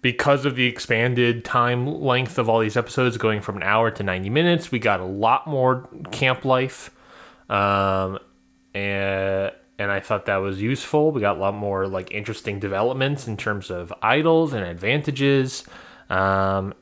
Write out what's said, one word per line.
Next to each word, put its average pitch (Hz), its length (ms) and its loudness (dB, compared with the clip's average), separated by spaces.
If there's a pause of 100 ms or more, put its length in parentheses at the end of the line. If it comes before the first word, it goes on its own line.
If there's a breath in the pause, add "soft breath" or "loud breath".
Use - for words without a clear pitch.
because 131 440 2
of 131 100 0
the 127 100 2
expanded 120 800 2
time 123 420 0
length 127 520 0
of 113 100 0
all 113 120 4
these 107 160 0
episodes 120 420 0
going 107 220 0
from 101 160 -8
an 92 80 -8
hour 110 260 4
to 107 120 -8
ninety 95 280 -2
minutes, 170 400 2
we 123 80 0
got 104 220 2
a 90 40 -8
lot 107 420 2
more 127 420 0 (220)
camp 127 340 0
life. 131 460 0 (600 loud breath)
Um, 98 680 2 (560)
and, 98 800 -2 (260)
and 101 140 -2
I 98 80 -2
thought 104 260 -4
that 101 120 0
was 95 240 -4
useful. 151 500 0
We 135 80 -2
got 101 160 2
a 95 40 -6
lot 98 140 0
more, 98 320 -2
like, 95 260 -6
interesting 104 460 -6
developments 127 680 -2
in 110 100 -6
terms 101 340 -4
of 87 220 -8 (100)
idols 156 500 4
and 104 120 -4
advantages. 135 1000 0 (460 loud breath)
Um, 98 720 0